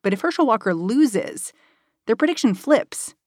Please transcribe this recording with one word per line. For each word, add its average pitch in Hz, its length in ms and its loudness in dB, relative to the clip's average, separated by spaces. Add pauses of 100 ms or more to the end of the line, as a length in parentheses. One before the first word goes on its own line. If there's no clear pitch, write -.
But 190 120 0
if 196 80 -4
Herschel 330 260 0
Walker 208 280 0
loses, 202 760 0 (540)
their 220 80 2
prediction 302 400 0
flips - 640 -2 (100)